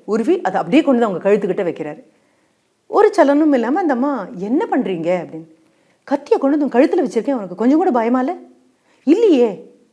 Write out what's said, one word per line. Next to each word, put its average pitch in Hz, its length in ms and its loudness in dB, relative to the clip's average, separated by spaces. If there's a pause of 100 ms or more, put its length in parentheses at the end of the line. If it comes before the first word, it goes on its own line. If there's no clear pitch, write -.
உருவி 226 360 0
அதை 190 180 -2
அப்படியே 185 220 2
கொண்டு 262 200 2
வந்து 233 40 2
அவங்க 196 240 -2
கழுத்துக்கிட்ட 202 380 0
வைக்கிறாரு. 151 360 -8 (840)
ஒரு 415 260 2
சலனமும் 294 400 2
இல்லாம 247 260 0
அந்த 320 140 0
அம்மா, 269 420 -4
"என்ன 240 360 -2
பண்றீங்க?" 180 540 -2
அப்படின்னு. 160 220 -16 (560)
"கத்தியை 294 360 -2
கொண்டு 277 180 0
வந்து 294 80 0
உன் 254 100 -4
கழுத்துல 320 340 2
வச்சிருக்கேன், 240 240 -4
உனக்கு 196 220 -8
கொஞ்சம் 247 220 2
கூட 370 140 0
பயமா 240 280 0
இல்ல?" 285 160 -4 (680)
"இல்லையே" 277 680 2 (220)